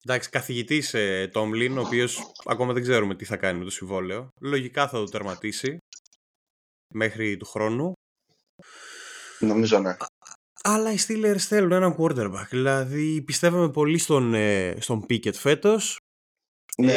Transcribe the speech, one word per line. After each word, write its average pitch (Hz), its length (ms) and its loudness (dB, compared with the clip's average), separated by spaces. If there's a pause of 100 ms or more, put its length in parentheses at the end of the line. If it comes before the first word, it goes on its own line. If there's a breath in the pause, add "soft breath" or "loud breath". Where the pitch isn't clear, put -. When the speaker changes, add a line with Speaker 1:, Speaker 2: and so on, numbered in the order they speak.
Speaker 1:
Εντάξει, 123 240 -2
καθηγητής, 131 640 -2
ε, 95 400 -2
Tomlin, 113 440 -2
ο - 20 -2
οποίος 120 520 -2 (140)
ακόμα 123 280 -2
δεν 123 80 -2
ξέρουμε 113 340 2
τι 95 100 -12
θα 101 120 -6
κάνει 92 200 -2
με 90 60 -6
το 92 60 -10
συμβόλαιο. 95 600 -8 (120)
Λογικά 139 460 -2
θα 135 100 -6
το 107 60 -2
τερματίσει 104 720 -6 (1160)
μέχρι 110 440 -2
του 104 80 -16
χρόνου. 117 460 -2 (1500 loud breath)
Speaker 2:
Νομίζω, 110 400 4
ναι. 95 100 0
Speaker 1:
Α-, - 160 -6 (580)
αλλά 220 280 2
οι 208 40 0 (120)
Steelers 214 300 2
θέλουν 196 340 2
έναν 185 280 4
quarterback. 113 500 0
Δηλαδή, 135 720 0
πιστεύαμε 170 500 2
πολύ 151 260 2
στον, 131 360 4
ε, 101 460 2
στον 113 300 -2
Pickett 110 240 0
φέτος. 185 640 2 (800)
Speaker 2:
Ναι, 127 200 6